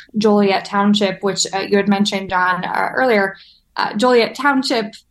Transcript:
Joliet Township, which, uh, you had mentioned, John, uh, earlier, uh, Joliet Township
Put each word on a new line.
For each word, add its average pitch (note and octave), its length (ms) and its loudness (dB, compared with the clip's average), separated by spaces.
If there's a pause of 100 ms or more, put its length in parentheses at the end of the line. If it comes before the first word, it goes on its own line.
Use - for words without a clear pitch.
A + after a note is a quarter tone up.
(160)
Joliet G#3 480 2
Township, G3+ 580 0
which, F#3+ 320 -2
uh, G3 40 -4
you G3 180 0
had G3 120 2
mentioned, G3+ 420 -2
John, F3+ 340 0
uh, - 300 -2
earlier, G#3+ 420 0 (400)
uh, - 180 -4
Joliet A#3+ 400 2
Township C4 600 -2 (160)